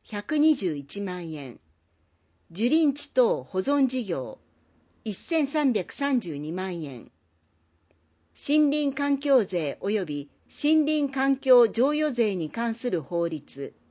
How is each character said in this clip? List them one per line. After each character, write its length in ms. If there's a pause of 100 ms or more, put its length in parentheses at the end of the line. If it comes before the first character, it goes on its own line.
百 360
二 160
十 200
一 260
万 300
円。 280 (880)
樹 200
林 260
地 180
等 300
保 160
存 280
事 160
業、 360 (640)
一 100
千 320
三 280
百 200
三 260
十 180
二 140
万 300
円。 300 (1200)
森 360
林 220
環 260
境 240
税 360
及 260
び 240 (180)
森 380
林 260
環 260
境 300
譲 280
与 160
税 240
に 140
関 260
す 140
る 120
法 260
律、 460 (180)